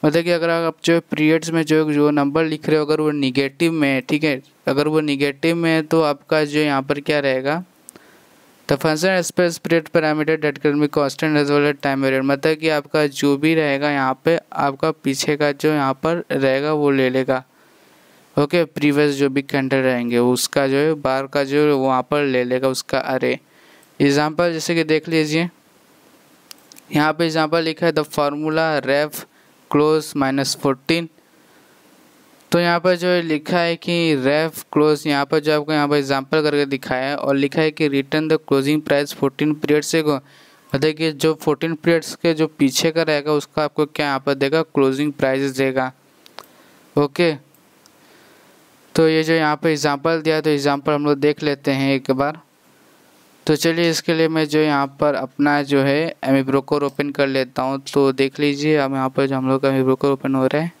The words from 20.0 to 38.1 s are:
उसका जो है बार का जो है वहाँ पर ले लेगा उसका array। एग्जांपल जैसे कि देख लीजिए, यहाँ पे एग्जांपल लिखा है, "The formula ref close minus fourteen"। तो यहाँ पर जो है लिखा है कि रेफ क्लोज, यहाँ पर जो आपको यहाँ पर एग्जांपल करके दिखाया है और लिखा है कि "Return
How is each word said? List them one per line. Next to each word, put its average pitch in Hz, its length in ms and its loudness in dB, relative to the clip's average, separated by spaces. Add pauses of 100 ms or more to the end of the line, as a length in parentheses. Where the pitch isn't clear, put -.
उसका 123 500 0
जो 135 100 0
है 151 160 2
बार 135 340 -2
का 143 160 -2
जो 143 240 2
है 147 60 4
वहाँ 131 280 0
पर 147 220 -2
ले 127 200 0
लेगा 127 240 0
उसका - 420 -4
array। 127 280 -2 (640)
एग्जांपल 151 520 2
जैसे 160 220 -4
कि 165 80 0
देख 156 260 0
लीजिए, 160 400 0 (1500)
यहाँ 156 180 2
पे 165 120 0
एग्जांपल 160 380 0
लिखा 160 220 -2
है, 165 80 2
"The 151 120 0
formula 151 760 -2
ref 143 300 0 (640)
close 151 420 2
minus 135 400 -2
fourteen"। 160 500 -2 (1400)
तो 175 80 2
यहाँ 175 200 2
पर 180 160 2
जो 175 120 -4
है 180 140 2
लिखा 160 380 -2
है 170 160 0
कि 170 400 0
रेफ 147 580 -2
क्लोज, 151 340 2
यहाँ 143 180 0
पर 156 140 0
जो 151 220 0
आपको 151 120 -4
यहाँ 147 140 2
पर 147 80 2
एग्जांपल 139 480 0
करके 143 220 2
दिखाया 135 440 -4
है 143 60 -4
और 139 200 0
लिखा 139 260 0
है 156 100 2
कि 156 180 0
"Return 139 420 -2